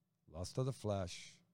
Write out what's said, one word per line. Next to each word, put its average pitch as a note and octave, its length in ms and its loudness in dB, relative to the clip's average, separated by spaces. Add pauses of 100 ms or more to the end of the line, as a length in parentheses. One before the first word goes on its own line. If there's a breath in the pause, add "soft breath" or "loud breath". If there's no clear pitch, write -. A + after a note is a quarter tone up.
(320)
Lust E2 280 -4
of C3 60 4
the C3 80 2
flesh, G2 640 0 (180)